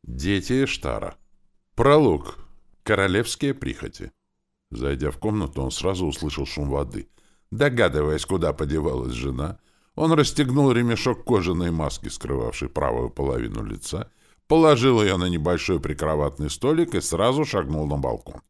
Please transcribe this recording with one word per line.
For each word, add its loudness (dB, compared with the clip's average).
Дети -2
Эштара. -6
Пролог. 4
Королевские 0
прихоти. -10
Зайдя -2
в -10
комнату, -4
он -2
сразу -2
услышал -4
шум -4
воды. -4
Догадываясь, 2
куда 0
подевалась -2
жена, -4
он 2
расстегнул 4
ремешок 0
кожаной 2
маски, -4
скрывавшей -6
правую -2
половину -4
лица, -8
положил 6
её 4
на 0
небольшой 0
прикроватный -2
столик 0
и 2
сразу 0
шагнул -2
на -2
балкон. -6